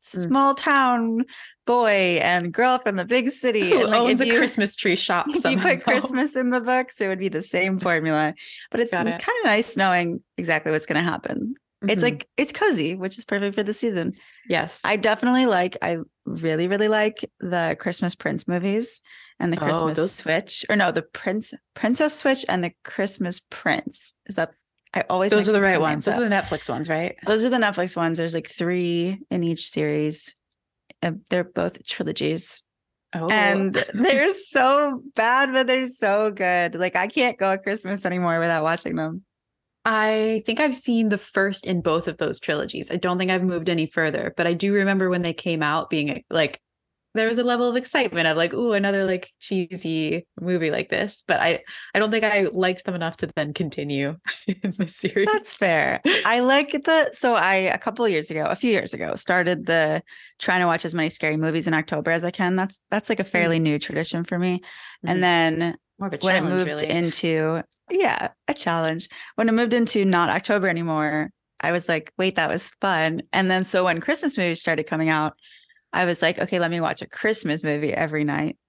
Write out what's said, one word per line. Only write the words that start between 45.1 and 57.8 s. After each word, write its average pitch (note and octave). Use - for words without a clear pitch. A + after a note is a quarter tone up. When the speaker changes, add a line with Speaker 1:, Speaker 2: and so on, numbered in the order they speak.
Speaker 1:
they E3+
came D#3+
out D3+
being, D3
like, D#3+
there A3
was A#3
a B3
level B3
of A#3+
excitement A#3
of, D#3+
like, E3+
"Ooh, A#3
another, G3
like, F#3
cheesy E3+
movie E3+
like -
this." -
But D3+
I, D#3
I G3+
don't G#3+
think A3
I G#3
liked F#3
them F#3
enough E3
to D#3+
then D3+
continue C#3+
<laughs> -
in F#3+
the E3+
series. -
Speaker 2:
That's G#4+
fair. D#3
I A#3
like C#4
the, D#4
so A#3+
I, F#3
a F#3+
couple A3+